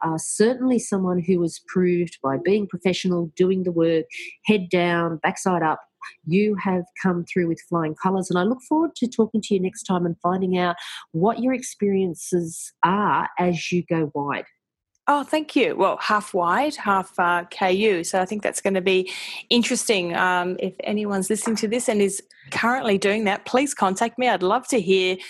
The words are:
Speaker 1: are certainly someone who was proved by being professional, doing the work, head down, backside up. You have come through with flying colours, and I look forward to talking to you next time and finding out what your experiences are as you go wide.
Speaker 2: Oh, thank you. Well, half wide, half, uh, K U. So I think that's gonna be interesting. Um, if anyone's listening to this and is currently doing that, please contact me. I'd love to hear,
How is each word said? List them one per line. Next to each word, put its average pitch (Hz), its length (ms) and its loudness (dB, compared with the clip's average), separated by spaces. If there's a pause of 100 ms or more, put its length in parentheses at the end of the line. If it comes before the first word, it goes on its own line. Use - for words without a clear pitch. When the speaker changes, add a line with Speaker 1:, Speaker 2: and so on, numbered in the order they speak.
Speaker 1:
are 160 160 -2
certainly 247 600 2
someone 185 420 0
who 175 200 2
was 165 260 -2
proved 175 560 0
by 135 200 0
being 196 260 0
professional, 175 680 -2
doing 185 280 2
the 175 80 -2
work, 165 340 2 (380)
head 196 260 0
down, 170 540 2
backside 175 400 0
up. 156 160 0 (460)
You 202 300 2
have 180 260 -2 (180)
come 175 320 0
through 180 140 0
with 165 220 -2
flying 160 260 -2
colours, 190 340 -2
and 180 80 0
I 180 60 2
look 240 260 0
forward 311 280 0
to 240 100 -2
talking 220 340 0
to - 140 -2
you 185 60 2
next 190 240 -6
time 180 200 0
and 170 160 -2
finding 180 380 0
out 175 160 0 (380)
what 190 260 2
your 254 160 0
experiences 190 1160 -2 (100)
are 170 460 2 (100)
as 175 320 0
you 180 180 0
go 160 240 0
wide. 143 320 -4 (600)
Speaker 2:
Oh, 285 160 2
thank 302 320 -2
you. 208 220 2
Well, 185 240 2
half 208 340 -2
wide, 190 400 2
half, 190 460 -2
uh, 175 300 2
K 185 220 0
U. 196 300 2
So 185 180 0
I 185 40 2
think 214 180 -6
that's - 180 -4
gonna 196 200 0
be 185 320 2 (360)
interesting. 220 680 0
Um, 180 440 0
if 185 220 -6
anyone's 208 480 -2
listening 220 260 0
to 214 120 -2
this 240 200 -2
and 208 140 2
is 196 180 0 (300)
currently 233 480 0
doing 202 260 2
that, 196 200 0
please 269 280 0
contact 214 460 0
me. 247 100 2
I'd 185 160 2
love 226 240 0
to 247 120 2
hear, 185 360 2 (140)